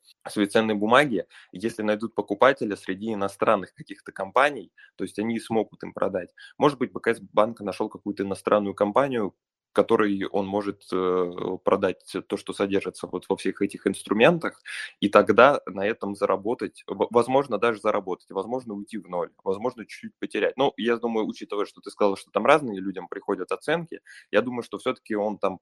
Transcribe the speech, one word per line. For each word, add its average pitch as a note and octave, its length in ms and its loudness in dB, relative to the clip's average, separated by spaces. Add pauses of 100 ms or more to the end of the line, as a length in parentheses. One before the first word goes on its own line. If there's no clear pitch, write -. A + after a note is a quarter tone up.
(280)
свои G#2 180 2
ценные A2 280 2
бумаги, A2+ 520 2 (260)
если G#2+ 300 -6
найдут G#2+ 340 -2
покупателя A2 600 2
среди G2+ 380 -6
иностранных G2 600 0
каких-то - 380 -18
компаний, B2 600 -2 (240)
то G2+ 80 -6
есть F#2+ 160 -8
они A2+ 180 -2
смогут - 460 -4
им F2+ 80 -12
продать. G2 380 -4 (280)
Может C3+ 220 2
быть, B2+ 120 -4
Б - 80 -8
К A#2 140 0
С A2 60 -8
банк G#2+ 400 0
нашёл G#2 280 -6
какую-то G2+ 360 -6
иностранную G2 500 0
компанию, A2 600 0 (400)
которой G2+ 560 2
он G2 160 -2
может, G2+ 360 -4 (100)
э, F#2 400 0 (320)
продать F#2+ 500 0 (140)
то, G#2 80 -2
что - 160 -10
содержится G2 540 -2
вот F2+ 240 -6
во F#2+ 60 2
всех - 260 -4
этих D3 240 -4
инструментах, A#2+ 760 2 (400)
и G2+ 80 0
тогда A2 560 8
на G2 220 -6
этом G#2 280 -4
заработать, G2 720 -2
в-, G2 240 -2
возможно, B2 480 2
даже A2 220 0
заработать, G2+ 500 -4
возможно, A2 440 -6
уйти G#2 240 -10
в F2 100 -14
ноль, F2 220 -4 (120)
возможно, G#2 440 -4
чуть-чуть - 320 -16
потерять. G2 400 -2
Ну, C#3 180 2
я A#2 220 0
думаю, A2+ 280 -2
учитывая, G#2 380 -6
что - 160 -12
ты G2+ 100 -14
сказал, G2 280 2
что - 120 -20
там G#2 140 -2
разные B2+ 360 2
людям F#2 280 -8
приходят F#2+ 420 -6
оценки, D#3+ 500 -6 (300)
я G#2 120 4
думаю, B2 200 -6
что - 140 -12
всё-таки A#2 400 -6
он G#2 220 -2
там F#2+ 240 -4